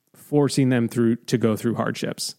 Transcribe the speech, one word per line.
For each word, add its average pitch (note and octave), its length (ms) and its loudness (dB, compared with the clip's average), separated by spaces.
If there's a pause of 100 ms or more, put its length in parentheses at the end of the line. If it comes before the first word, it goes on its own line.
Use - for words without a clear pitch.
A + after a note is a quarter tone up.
(160)
forcing C#3+ 540 0
them A#2 180 2
through A#2 300 0
to - 200 -2
go A2 180 0
through A2+ 200 -2
hardships. - 640 -6